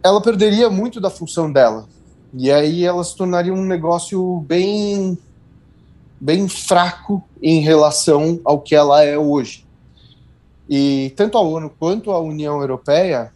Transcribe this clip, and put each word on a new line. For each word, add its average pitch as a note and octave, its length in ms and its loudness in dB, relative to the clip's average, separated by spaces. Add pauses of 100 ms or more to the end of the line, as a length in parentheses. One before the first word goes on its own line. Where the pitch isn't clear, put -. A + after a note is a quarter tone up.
Ela G3+ 180 4
perderia G#3+ 480 2
muito G#3+ 320 -4
da F#3+ 80 -4
função E3 420 -6
dela, A2 360 2 (460)
e C3 180 -2
aí D#3 340 2
ela F3 180 -2
se - 120 -10
tornaria F3+ 380 -2
um F#3+ 120 -4
negócio F3 840 -4
bem, G3 680 -2 (1000)
bem E3+ 300 0
fraco F3+ 720 -2 (200)
em D#3+ 180 2
relação D3+ 880 2
ao D3 160 0
que - 120 -2
ela D3 300 6
é D3 140 0
hoje. C#3+ 480 -2 (1040)
E C#3 480 0
tanto G#3+ 200 0
a G#3+ 40 4
onu D#3+ 280 -4
quanto G3+ 420 -4
a F3 80 -2
União D3+ 420 -6
Europeia C#3 760 -2